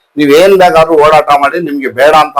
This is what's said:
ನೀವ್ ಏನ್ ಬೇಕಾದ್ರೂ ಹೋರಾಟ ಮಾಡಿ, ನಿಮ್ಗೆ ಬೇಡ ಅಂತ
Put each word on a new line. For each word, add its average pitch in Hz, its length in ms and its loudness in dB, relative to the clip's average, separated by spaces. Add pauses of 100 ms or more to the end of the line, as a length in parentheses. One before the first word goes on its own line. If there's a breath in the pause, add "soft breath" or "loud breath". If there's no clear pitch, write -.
(180)
ನೀವ್ 143 180 0
ಏನ್ 190 240 2
ಬೇಕಾದ್ರೂ 160 440 2
ಹೋರಾಟ 151 280 0
ಮಾಡಿ, 143 280 -2
ನಿಮ್ಗೆ 143 280 -8
ಬೇಡ 131 280 -2
ಅಂತ 151 240 -4